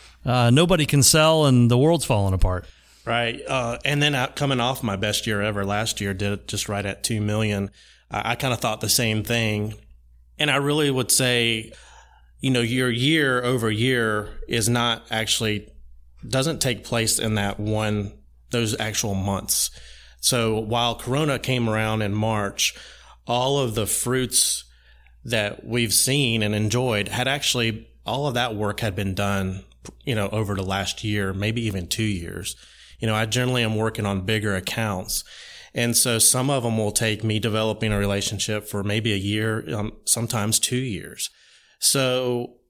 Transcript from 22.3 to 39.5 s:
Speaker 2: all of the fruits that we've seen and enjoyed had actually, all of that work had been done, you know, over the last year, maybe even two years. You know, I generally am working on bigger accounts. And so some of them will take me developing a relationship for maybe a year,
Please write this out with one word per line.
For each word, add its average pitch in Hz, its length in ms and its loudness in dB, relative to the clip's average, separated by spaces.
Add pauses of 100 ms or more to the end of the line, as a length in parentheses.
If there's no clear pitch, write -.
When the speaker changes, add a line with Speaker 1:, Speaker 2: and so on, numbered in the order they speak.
Speaker 2:
all 127 320 2
of 120 160 0
the 107 120 0
fruits - 800 0 (600)
that 110 400 -2
we've 113 300 0
seen 123 480 2
and 104 120 0
enjoyed 107 540 0
had 120 180 -2
actually, 123 600 -2 (160)
all 135 220 -2
of 127 80 -2
that 120 200 -2
work 104 260 -2
had 104 140 -2
been 98 200 -2
done, 95 500 -2 (400)
you 131 100 -2
know, 101 140 -2
over 104 260 -2
the 95 80 -2
last 95 400 -4
year, 104 300 -2
maybe 107 300 -2
even 95 240 -4
two - 160 -4
years. 90 520 -4 (460)
You 113 60 -2
know, 110 80 2
I 110 100 0
generally 123 380 0
am 110 140 0
working 110 280 -2
on 98 220 -2
bigger 107 280 0
accounts. 98 720 -4 (500)
And 120 220 0
so 117 220 2
some 127 320 4
of 131 140 0
them 113 120 0
will 104 160 0
take 110 320 0
me 107 140 0
developing 110 540 0
a 101 60 2
relationship 101 720 -2
for 101 160 -4
maybe 107 300 0
a - 20 2
year, 107 480 -2 (100)